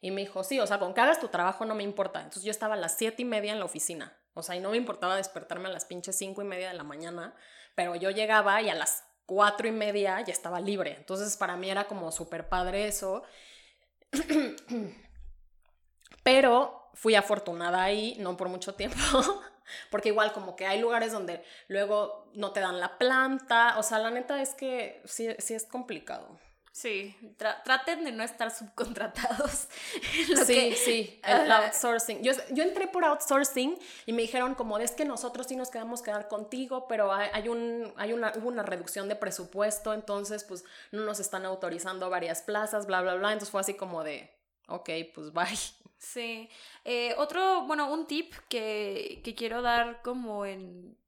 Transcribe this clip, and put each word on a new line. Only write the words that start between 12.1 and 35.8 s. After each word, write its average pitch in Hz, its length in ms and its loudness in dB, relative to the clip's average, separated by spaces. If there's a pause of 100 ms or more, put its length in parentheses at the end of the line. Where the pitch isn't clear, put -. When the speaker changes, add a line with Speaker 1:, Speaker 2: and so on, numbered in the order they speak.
Speaker 1:
súper 160 380 -6
padre 185 400 0
eso, 202 340 -4 (880)
<clears throat> 277 100 0 (2000)
pero 262 720 6
fui 220 200 4
afortunada 185 680 2
ahí, 214 360 0
no 180 180 -4
por 185 120 -4
mucho 185 260 -8
tiempo, 226 220 -4
<laughs> - 920 0
porque 208 180 0
igual 214 240 4
como 180 240 -8
que 190 100 -4
hay 202 140 2
lugares 233 320 2
donde 175 300 -6 (260)
luego 202 680 0
no 196 180 -4
te 202 80 0
dan 180 200 0
la 175 180 -2
planta, 254 800 6
o 214 40 2
sea, 220 160 2
la 220 120 2
neta 247 320 -2
es 262 120 -4
que 254 500 -4
sí, - 240 -6 (100)
sí 226 160 -4
es 220 100 -6
complicado. - 720 -10 (340)
Speaker 2:
Sí, 202 440 -6 (220)
tra-, 214 260 0
traten 311 400 2
de 269 80 -4
no 220 100 -4
estar 226 300 -4
subcontratados - 1120 -4 (260)
<laughs> 311 360 -2
en 339 80 6
lo - 80 8
Speaker 1:
Sí, 247 100 6
Speaker 2:
que 240 220 6
Speaker 1:
sí, 233 480 0
el 302 260 6
Speaker 2:
Ajá. 214 160 10
Speaker 1:
outsourcing. 226 560 0
Yo, 254 100 4 (180)
yo 277 120 2
entré 370 240 2
por 370 180 0
outsourcing 285 720 4 (300)
y 226 60 -2
me 233 100 2
dijeron 247 320 0
como, 220 240 -2
"Es 233 140 -2
que 302 120 -2
nosotros 247 440 -6
sí 262 80 -4
nos 254 140 -6
queremos 240 320 -8